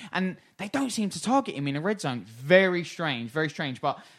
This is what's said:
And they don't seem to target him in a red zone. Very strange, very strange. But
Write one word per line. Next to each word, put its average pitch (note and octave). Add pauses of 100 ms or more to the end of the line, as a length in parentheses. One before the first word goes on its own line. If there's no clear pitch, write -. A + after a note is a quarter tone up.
(120)
And F#3 (200)
they G3+
don't C4+
seem G3+
to -
target B3
him C#3+
in C#3
a D3
red G3
zone. B2
Very F3
strange, C3
very D#3
strange. C#3
But C#3 (180)